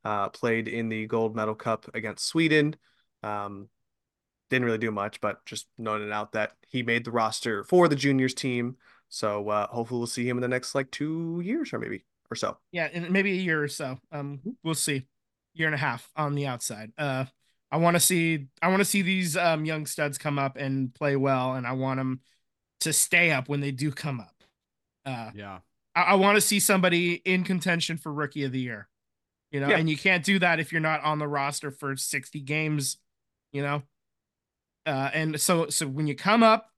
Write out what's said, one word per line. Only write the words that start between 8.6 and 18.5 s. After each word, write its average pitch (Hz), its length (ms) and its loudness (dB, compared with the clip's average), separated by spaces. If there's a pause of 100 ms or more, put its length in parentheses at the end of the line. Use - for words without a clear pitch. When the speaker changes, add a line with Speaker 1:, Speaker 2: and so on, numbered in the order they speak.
Speaker 1:
So, 104 400 -4
uh, 104 200 0
hopefully 117 300 -4
we'll 117 80 -2
see 120 220 -4
him 123 80 -2
in 123 60 -2
the 123 60 -2
next, 127 260 -4
like, 135 160 -2
two 165 540 -6
years 277 280 -4
or 117 60 -6
maybe, 104 260 -8 (260)
or 117 60 -8
so. - 220 -4 (120)
Speaker 2:
Yeah, 165 220 -4
in 175 180 -6
maybe 196 220 2
a 185 100 -2
year 160 200 0
or 143 60 -2
so. 131 300 -8 (140)
Um, 143 260 -10
Speaker 1:
Mm-hmm. 165 120 -10 (120)
Speaker 2:
we'll 160 120 -2
see. 135 320 -2 (480)
Year 160 140 0
and 151 60 0
a 139 40 -2
half 131 380 -4
on 147 180 -2
the 143 120 -2
outside. 110 520 -6
Uh, 135 260 -2 (460)
I 147 80 0
wanna 170 220 6
see, 165 480 2 (120)